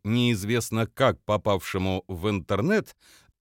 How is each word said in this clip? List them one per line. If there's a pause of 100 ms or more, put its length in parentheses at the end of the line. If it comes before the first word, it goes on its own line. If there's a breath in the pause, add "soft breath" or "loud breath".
неизвестно
как
попавшему
в
интернет, (460 soft breath)